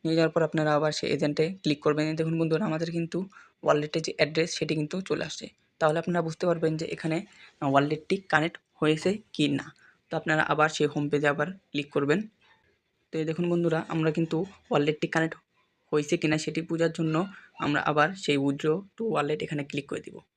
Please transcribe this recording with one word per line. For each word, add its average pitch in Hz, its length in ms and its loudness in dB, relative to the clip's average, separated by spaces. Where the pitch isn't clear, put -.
নিয়ে 160 100 2
যাওয়ার 160 160 4
পর 165 120 2
আপনারা 156 300 2
আবার 151 180 2
সেই - 180 -4
এজেন্টে 156 520 0
ক্লিক 147 180 0
করবেন। 151 280 2
এই 160 80 -2
দেখুন 160 240 -2
বন্ধুরা, 160 260 2
আমাদের 165 260 -2
কিন্তু 170 380 -4
ওয়ালেটের 151 380 2
যে - 160 -6
অ্যাড্রেস 160 340 0
সেটি 160 240 -2
কিন্তু 156 260 -4
চলে 160 240 -4
আসছে। - 240 -12
তাহলে 160 200 2
আপনারা 170 220 -2
বুঝতে 165 240 -4
পারবেন 165 320 0
যে 160 80 -4
এখানে, 160 400 -4
আহ, 139 100 0
ওয়ালেটটি 147 460 2
কানেক্ট 165 400 0
হয়েছে 160 440 0
কি 147 140 2
না। - 260 -2
তো 165 80 -4
আপনারা 156 240 0
আবার 151 280 4
সেই 151 180 0
হোম 147 220 -2
পেজে 147 180 2
আবার 147 240 0
ক্লিক - 380 -8
করবেন। 156 380 0
তো 160 80 -6
এই 156 60 -2
দেখুন 170 240 -2
বন্ধুরা, 170 380 2
আমরা 160 240 0
কিন্তু 165 340 0
ওয়ালেটটি 151 360 2
কানেক্ট 160 300 0
হয়েছে 151 260 0
কি 156 100 0
না 156 100 4
সেটি 156 240 -4
বোঝার 165 300 0
জন্য 160 340 0
আমরা 147 220 0
আবার 151 340 2
সেই 143 220 0
withdraw 143 440 0
to 226 80 -6
wallet 151 380 -2
এখানে 147 200 -6
ক্লিক 143 220 -8
করে - 140 -8
দিব। - 200 -16